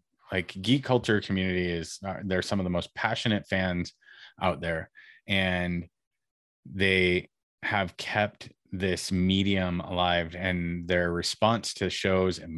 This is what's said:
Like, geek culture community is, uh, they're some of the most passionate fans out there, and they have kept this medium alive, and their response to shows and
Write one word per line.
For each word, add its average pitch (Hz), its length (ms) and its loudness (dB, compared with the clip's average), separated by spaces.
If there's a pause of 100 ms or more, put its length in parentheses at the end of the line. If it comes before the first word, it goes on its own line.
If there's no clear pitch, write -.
(320)
Like, 92 160 -2 (140)
geek 135 220 2
culture 117 380 2
community 92 480 0
is, 85 360 -6
uh, 95 180 -6
they're 95 180 0
some 101 180 -2
of 92 40 0
the 90 60 -2
most 87 260 -4
passionate 110 520 0
fans 92 460 -2 (480)
out 92 200 0
there, 82 280 -4 (380)
and 90 600 0 (800)
they 92 640 2 (320)
have 98 360 -2
kept - 520 -2 (220)
this 92 400 -2
medium 95 720 2
alive, 87 540 0
and 87 520 -2
their 87 240 2
response 107 640 0
to 95 160 -2
shows 92 480 2
and 82 180 -12